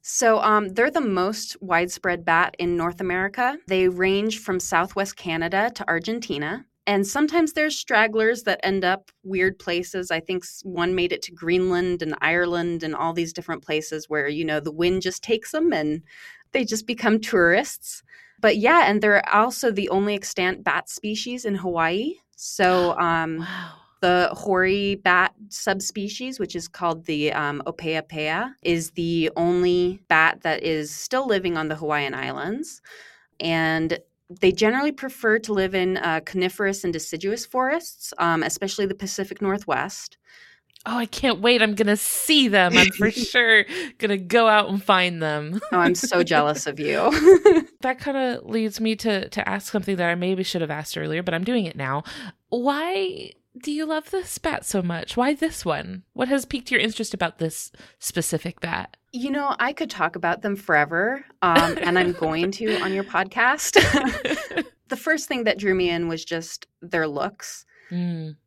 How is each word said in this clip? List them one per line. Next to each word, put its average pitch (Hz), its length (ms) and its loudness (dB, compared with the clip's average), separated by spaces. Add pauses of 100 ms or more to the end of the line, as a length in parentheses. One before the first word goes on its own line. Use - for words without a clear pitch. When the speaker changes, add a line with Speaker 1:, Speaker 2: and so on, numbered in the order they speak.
Speaker 1:
So, 220 380 2
um, 208 300 2
they're 233 200 2
the 320 100 0
most 202 640 -2
widespread 180 640 -2
bat 170 340 2
in 175 180 0
North 175 240 -2
America. 196 560 -2 (120)
They 185 200 4
range 190 520 0
from 190 180 -2
Southwest 190 580 -2
Canada 175 600 -2
to - 120 -6
Argentina. 170 760 -4 (200)
And 202 220 2
sometimes 302 460 0
there's 302 260 0
stragglers 220 640 2
that 196 220 0
end 190 200 0
up 190 280 -2 (100)
weird 190 380 -2
places. 180 500 -4
I 160 80 0
think 180 240 -6
s-, - 220 -18
one 180 320 -2
made 175 160 0
it - 100 -6
to 175 100 -14
Greenland 175 720 0
and 156 180 -4
Ireland 170 600 0
and 160 140 -4
all 165 160 -2
these 165 200 -4
different 165 300 -10
places 156 460 -4
where, 151 180 0
you 151 180 -4
know, 151 140 -2
the 147 140 -6
wind 180 300 0
just 180 200 -6
takes 226 320 -4
'em 311 180 2
and 156 300 -2 (480)
they 269 140 0
just 214 200 -4
become 226 360 0
tourists. 196 840 0 (380)
But 214 160 4
yeah, 254 320 4
and 208 120 2
they're 208 220 4 (100)
also 233 380 2
the 202 200 -2
only 202 260 0
extant 185 480 -4
bat 160 240 -2
species 233 560 -8
in 208 100 -2
Hawaii. 185 600 -2 (200)
So, 180 640 2
Speaker 2:
<gasps> - 0 -
Speaker 1:
um, 165 400 0
Speaker 2:
Wow. 175 320 -10 (300)
Speaker 1:
the 180 320 4
hoary 196 640 0
bat 180 360 4 (180)
subspecies, 208 920 -6
which 175 160 -6
is 170 100 -8
called 165 400 -4
the, 151 260 0
um, 143 320 -2
opeapea, 160 880 -4 (120)
is 170 260 0
the 170 460 0
only 180 720 2
bat 160 340 4
that 160 220 -2
is 151 280 -2
still 262 360 -4
living 185 280 0
on 156 120 -2
the 156 80 -4
Hawaiian 147 360 -2
Islands. 139 720 -6 (560)
And 160 640 0 (400)
they 190 100 8
generally 247 420 2
prefer 233 480 0
to 220 120 -6
live 190 220 0
in, 185 240 0
uh, 160 260 0
coniferous 196 600 -2
and 180 80 -2
deciduous 175 540 -6
forests, 269 720 -4
um, 165 240 2
especially 196 440 -2
the 196 80 -2
Pacific 196 480 -8
Northwest. 190 760 -4 (720)
Speaker 2:
Oh, 226 100 -4
I 233 100 -2
can't 233 340 -2
wait. 233 220 6
I'm 214 120 2
gonna 208 240 2
see 285 500 2
them. 185 280 6
I'm 180 160 6
for 214 180 2
Speaker 1:
<laughs> - 20 -8
Speaker 2:
sure 226 540 4 (320)
gonna 202 180 0
go 220 320 4
out 214 220 6
and 196 120 -2
find 180 400 2
them. 151 380 -4 (100)
Speaker 1:
Oh, 180 80 2
I'm 175 160 6
so 180 300 0
jealous 151 420 2
of 147 140 -6
you. 147 180 0 (720)
<laughs> - 0 - (140)
Speaker 2:
That 254 180 -2
kinda 269 440 -2
leads 220 360 -2
me 220 160 0
to, 202 320 -2
to - 200 -4
ask 196 220 -6
something 196 260 -2
that 175 120 0
I 170 60 0
maybe 185 300 -2
should 180 180 -4
have 151 80 -4
asked 151 260 -8
earlier, 156 260 -4
but 175 120 -2
I'm 170 100 -2
doing 226 220 0
it - 100 -10
now. 139 280 -4 (440)
Why 320 840 -4 (280)
do 294 120 -8
you 311 120 -4
love 311 280 -4
this - 260 -6
bat - 260 -4
so 196 180 -2
much? 170 340 -6
Why 262 180 2
this - 300 -4
one? 175 400 -6 (100)
What 254 140 -2
has 269 180 0
piqued 262 240 -8
your 247 100 2
interest 220 320 -2
about 180 260 -2
this - 320 -6 (280)
specific - 600 -4
bat? - 360 -6 (160)
Speaker 1:
You 262 180 -6
know, 277 280 -2
I 254 160 0
could - 160 -6
talk 170 260 -2
about 170 260 0
them 202 140 -2
forever, 175 680 2 (200)
um, 165 400 4
and 175 160 2
I'm 180 140 2
going 165 400 0
to 220 280 -2
on 190 140 -2
your 196 100 -2
podcast. 233 720 0
<laughs> 311 880 0 (240)
The 262 80 -4
first 311 320 -2
thing 247 160 -2
that 208 140 2
drew 196 160 2
me 180 160 2
in 170 180 -2
was 165 160 -4
just - 420 -8 (160)
their 165 260 0
looks. - 560 -6 (260)
Speaker 2:
Mm. 170 460 -6 (100)